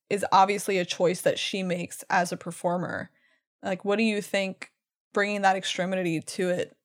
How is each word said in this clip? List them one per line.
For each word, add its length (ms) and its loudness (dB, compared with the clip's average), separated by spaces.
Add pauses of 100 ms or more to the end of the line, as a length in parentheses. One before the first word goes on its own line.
is 240 -2
obviously 460 4
a 60 0
choice 380 0
that 160 2
she 240 -4
makes 460 -6
as 240 0
a 40 -4
performer. 760 -4 (520)
Like, 220 -6
what 120 2
do 80 2
you 180 0
think 500 -4 (400)
bringing 300 0
that 140 6
extremity 640 -2
to 280 -2
it 360 -4